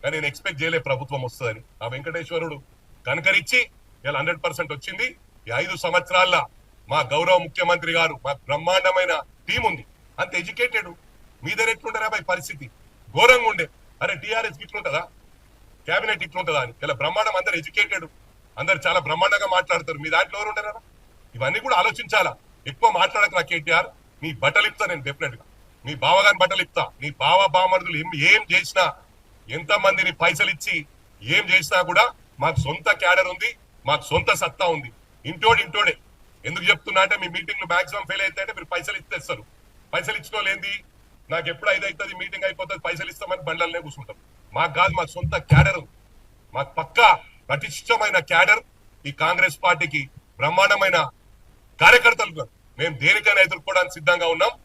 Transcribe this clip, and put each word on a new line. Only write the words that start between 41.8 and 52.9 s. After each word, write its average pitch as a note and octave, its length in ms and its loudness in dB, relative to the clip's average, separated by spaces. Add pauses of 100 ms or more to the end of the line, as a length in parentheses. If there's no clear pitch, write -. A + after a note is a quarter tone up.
అవుతుంది F3 340 -10
మీటింగ్ G3 260 -8
అయిపోతుంది F#3+ 380 -8
పైసలు E3+ 280 -6
ఇస్తామని F#3 340 -8
బండ్లనే E3 380 -4
కూర్చుంటాం. C#3 300 -18 (400)
మాకు D#3+ 220 0
కాదు, F3+ 200 4
మాకు E3 180 -4
సొంత F3 180 -6 (160)
క్యాడర్ D#3 300 6
ఉంది. - 120 -20 (600)
మాకు C#3 240 -6
పక్కా G#3+ 300 6 (420)
పటిష్టమైన G3+ 680 0 (120)
క్యాడర్, F#3+ 320 6 (460)
ఈ C#3+ 40 -10 (100)
కాంగ్రెస్ F3 420 0
పార్టీకి D#3 380 0 (380)
బ్రహ్మాండమైన F#3+ 580 4 (840)
కార్యకర్తలు A3+ 520 6
ఉన్నారు. D3+ 160 -8 (280)
మేము D#3+ 160 -2 (100)